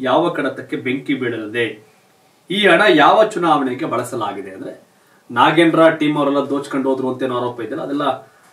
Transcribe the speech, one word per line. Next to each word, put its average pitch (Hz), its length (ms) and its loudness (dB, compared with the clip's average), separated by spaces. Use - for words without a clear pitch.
ಯಾವ 160 300 0
ಕಡತಕ್ಕೆ 143 460 -6
ಬೆಂಕಿ 131 380 -4
ಬೀಳಲಿದೆ? 113 760 -6
ಈ 202 160 2
ಹಣ 220 220 6
ಯಾವ 180 360 6
ಚುನಾವಣೆಗೆ 147 600 0
ಬಳಸಲಾಗಿದೆ 117 680 -6
ಅಂದ್ರೆ, 120 320 -16
ನಾಗೇಂದ್ರ 160 580 4
team 151 280 0
ಅವರೆಲ್ಲ 143 220 0
ದೋಚ್ಕೊಂಡು 135 520 -2
ಹೋದ್ರು 131 220 -2
ಅಂತ 135 100 -8
ಏನೋ 123 160 -2
ಆರೋಪ 120 220 -6
ಇದೆಯಲ್ಲ, 110 220 -8
ಅದೆಲ್ಲ 139 480 -4